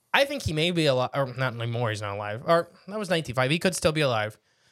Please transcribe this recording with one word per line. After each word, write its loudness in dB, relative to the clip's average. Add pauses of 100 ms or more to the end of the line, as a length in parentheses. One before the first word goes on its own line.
(140)
I 4
think -4
he -2
may 2
be 2
alive, 2
or -2
not -2
anymore, -2
he's -4
not -6
alive. -6
Or 2 (180)
that -10
was -6
nineteen -2
five. 2
He 2
could 2
still 2
be 0
alive. 0 (340)